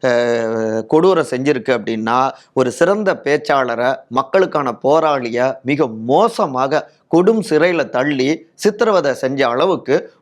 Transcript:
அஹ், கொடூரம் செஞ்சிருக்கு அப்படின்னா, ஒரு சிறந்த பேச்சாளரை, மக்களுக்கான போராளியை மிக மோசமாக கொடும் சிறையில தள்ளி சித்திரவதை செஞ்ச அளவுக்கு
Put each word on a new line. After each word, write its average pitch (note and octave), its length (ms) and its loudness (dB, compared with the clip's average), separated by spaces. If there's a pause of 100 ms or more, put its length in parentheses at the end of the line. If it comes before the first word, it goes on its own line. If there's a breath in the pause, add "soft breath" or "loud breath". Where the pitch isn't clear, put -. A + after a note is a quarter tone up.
அஹ், A2+ 840 0
கொடூரம் E3 420 2
செஞ்சிருக்கு C3+ 400 -2
அப்படின்னா, A#2 600 0 (220 loud breath)
ஒரு C3 180 0
சிறந்த F#3+ 540 0
பேச்சாளரை, C3+ 720 0 (120)
மக்களுக்கான C3+ 720 -2
போராளியை C3+ 800 0
மிக C#3+ 240 0
மோசமாக C3+ 1040 -2 (220 soft breath)
கொடும் G3 340 4
சிறையில D#3 400 2
தள்ளி C#3 680 -2
சித்திரவதை G3+ 600 0
செஞ்ச C3+ 340 -2
அளவுக்கு C#3+ 720 0